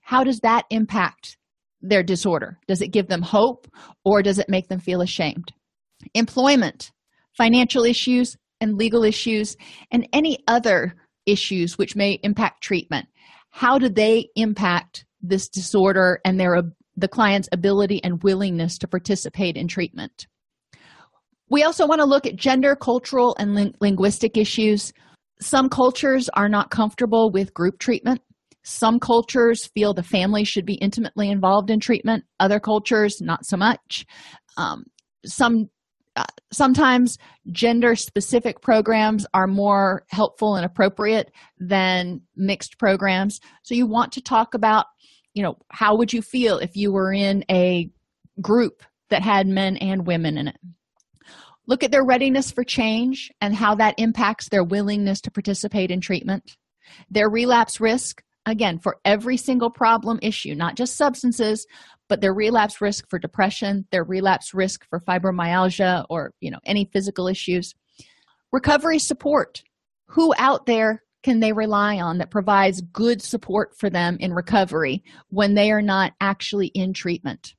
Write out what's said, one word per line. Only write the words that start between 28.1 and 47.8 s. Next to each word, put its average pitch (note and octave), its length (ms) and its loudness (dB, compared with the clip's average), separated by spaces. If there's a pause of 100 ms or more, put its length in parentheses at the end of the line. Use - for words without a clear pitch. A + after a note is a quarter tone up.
Some A#3 340 0
cultures A#3 680 2
feel G#3 260 0
the E3+ 100 -6
family G3+ 400 0
should G3+ 220 -4
be G3+ 80 -4
intimately G3+ 560 -4
involved G3 400 2
in A3 100 2
treatment. A3 460 0 (160)
Other G3+ 180 2
cultures, G#3+ 640 0
not E3 240 -6
so G3 100 -4
much. - 500 -2 (520)
Um, D2+ 260 -6 (420)
some, A#3 440 0 (480)
uh, - 80 -4 (260)
sometimes B3+ 640 4 (320)
gender-specific A#3 1120 0
programs A3 720 2
are F#3+ 140 2
more G3 600 2
helpful G#3+ 460 0
and F3 100 -2
appropriate G#3 640 0 (260)
than F3+ 600 0 (160)
mixed F#3+ 420 -4
programs. G3 640 0 (240)
So - 120 -6
you A#3+ 120 2
want A3+ 260 -2
to C4 80 -12
talk A#3 320 0
about, G#3+ 340 2 (460)
you G3+ 80 -4
know, F3+ 140 -4 (140)
how G#3+ 260 0
would A3+ 160 2
you A3+ 100 -2
feel A3+ 360 0
if - 180 -8
you G3+ 160 -2
were F#3+ 220 0
in G3 360 0
a F3+ 400 2 (520)